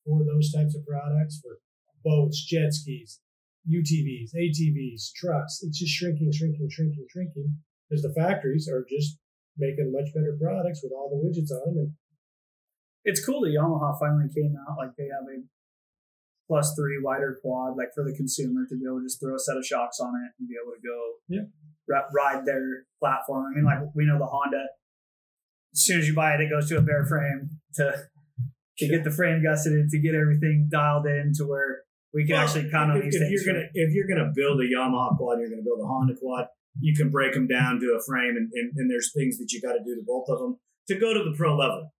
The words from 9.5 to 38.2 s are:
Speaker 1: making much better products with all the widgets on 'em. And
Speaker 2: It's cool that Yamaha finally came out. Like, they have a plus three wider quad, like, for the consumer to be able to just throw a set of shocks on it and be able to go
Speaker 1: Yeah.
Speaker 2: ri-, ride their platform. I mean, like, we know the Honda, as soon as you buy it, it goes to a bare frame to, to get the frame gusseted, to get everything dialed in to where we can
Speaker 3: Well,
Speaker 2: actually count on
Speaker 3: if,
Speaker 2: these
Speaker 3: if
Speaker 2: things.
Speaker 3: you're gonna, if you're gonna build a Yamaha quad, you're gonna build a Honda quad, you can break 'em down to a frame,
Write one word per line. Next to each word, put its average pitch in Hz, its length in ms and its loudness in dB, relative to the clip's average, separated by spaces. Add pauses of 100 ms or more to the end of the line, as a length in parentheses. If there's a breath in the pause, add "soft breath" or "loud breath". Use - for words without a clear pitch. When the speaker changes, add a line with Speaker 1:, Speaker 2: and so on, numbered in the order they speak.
Speaker 1:
making 143 340 -2
much 147 240 -4
better 151 260 0
products 175 400 -2
with 131 120 -10
all 139 180 -8
the 147 100 -2
widgets 165 300 -2
on 131 180 -4
'em. 175 80 -2
And 151 160 -2 (1120)
Speaker 2:
It's - 220 0
cool 277 160 0
that 170 80 2
Yamaha 147 500 2
finally 147 300 2
came 147 260 0
out. 139 220 -10
Like, 131 180 -10
they 139 140 -8
have 135 180 -8
a 135 140 -12 (1040)
plus 147 300 2
three 139 240 -2
wider 135 400 -2
quad, 127 340 -4
like, 127 200 -6
for 151 80 -4
the 127 120 -4
consumer 127 540 -2
to 131 80 -8
be 131 80 -6
able 131 140 -4
to 127 60 -6
just 123 140 -10
throw 135 140 -4
a 131 60 -4
set 131 180 -4
of 131 80 -6
shocks 120 340 -4
on 123 220 -4
it 120 160 -12
and 127 100 -10
be 120 60 -12
able 120 240 -10
to 107 80 -20
go 120 300 -8 (120)
Speaker 1:
Yeah. 202 180 -4 (420)
Speaker 2:
ri-, 139 260 0
ride 139 320 0
their 131 400 -2 (140)
platform. 135 520 -2
I 147 40 -8
mean, 147 100 4
like, 143 140 4 (160)
we 147 100 4
know 147 140 4
the - 80 0
Honda, 139 400 -2 (1080)
as - 80 2
soon 180 180 4
as 151 80 4
you 156 60 2
buy 156 220 4
it, 147 60 2
it 151 100 0
goes 151 180 0
to 160 80 2
a - 60 6
bare 147 220 4
frame 143 440 0 (260)
to, 139 320 0 (680)
to 147 100 0
get 156 160 2
the 156 60 0
frame 160 320 2
gusseted, 151 480 4
to 151 100 2
get 160 140 4
everything 151 560 4
dialed 147 380 2
in 147 300 2
to 147 100 -2
where 139 340 -2 (320)
we 151 140 2
can 160 80 2
Speaker 3:
Well, 151 100 4
Speaker 2:
actually 151 240 0
count 151 220 4
on 143 60 4
Speaker 3:
if, - 80 2
Speaker 2:
these 143 100 0
Speaker 3:
if 165 60 2
Speaker 2:
things. 185 120 2
Speaker 3:
you're 190 220 2
gonna, 160 180 -2
if 160 220 2
you're 196 120 2
gonna 175 280 2
build 139 260 4
a 123 80 2
Yamaha 127 480 2
quad, 120 220 0
you're 117 100 -4
gonna 110 140 -8
build 113 180 0
a 107 60 -4
Honda 131 340 2
quad, 127 280 -4 (300)
you 151 160 4
can 147 140 2
break 135 260 2
'em 131 120 2
down 123 320 2
to 120 180 2
a - 80 -2
frame, 123 320 0